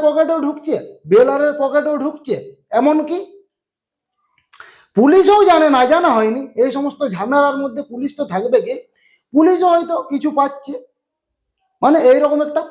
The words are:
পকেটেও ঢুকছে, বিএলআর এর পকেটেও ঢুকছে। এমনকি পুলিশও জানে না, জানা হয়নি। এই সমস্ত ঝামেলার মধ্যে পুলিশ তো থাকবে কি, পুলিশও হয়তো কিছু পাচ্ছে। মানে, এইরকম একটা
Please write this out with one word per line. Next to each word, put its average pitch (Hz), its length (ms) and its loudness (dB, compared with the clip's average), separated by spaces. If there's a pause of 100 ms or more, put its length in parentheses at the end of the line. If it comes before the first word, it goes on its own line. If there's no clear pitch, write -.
পকেটেও 311 380 0
ঢুকছে, 285 360 -6 (280)
বিএলআর 254 380 2
এর 294 160 0
পকেটেও 294 400 -2
ঢুকছে। 269 380 -8 (340)
এমনকি 302 480 0 (1800)
পুলিশও 370 480 4
জানে 311 260 4
না, 254 140 2
জানা 320 320 2
হয়নি। 220 260 -2 (200)
এই 269 80 0
সমস্ত 277 380 -6
ঝামেলার 269 480 -2
মধ্যে 277 260 -8
পুলিশ 247 340 -10
তো 285 80 -6
থাকবে 220 360 -2
কি, 247 140 -6 (600)
পুলিশও 349 340 2
হয়তো 339 340 0
কিছু 285 280 -6
পাচ্ছে। 277 440 -4 (1080)
মানে, 302 160 4 (120)
এইরকম 294 320 2
একটা 294 180 -6 (100)